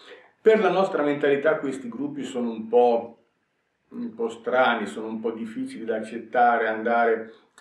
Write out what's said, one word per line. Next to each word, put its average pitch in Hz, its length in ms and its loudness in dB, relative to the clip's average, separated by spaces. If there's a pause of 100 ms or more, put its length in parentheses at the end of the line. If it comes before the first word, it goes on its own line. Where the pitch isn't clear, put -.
(420)
Per 220 180 6
la 185 120 2
nostra 180 320 2
mentalità 147 540 2
questi 131 300 -6
gruppi 131 360 -8
sono 120 260 -4
un 110 180 -8
po', 120 500 4 (720)
un 120 240 -10
po' 117 160 -4
strani, 120 580 0
sono 110 200 -10
un 110 120 -8
po' 113 120 -4
difficili 113 540 -10
da 113 120 -2
accettare, 117 720 0
andare, 113 640 0 (280)